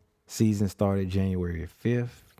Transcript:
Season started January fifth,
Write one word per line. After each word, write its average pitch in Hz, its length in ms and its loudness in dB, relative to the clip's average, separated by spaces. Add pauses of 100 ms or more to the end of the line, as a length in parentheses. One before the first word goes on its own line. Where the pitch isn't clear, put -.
(280)
Season 104 400 2
started 98 420 0
January 90 560 -2
fifth, - 720 -4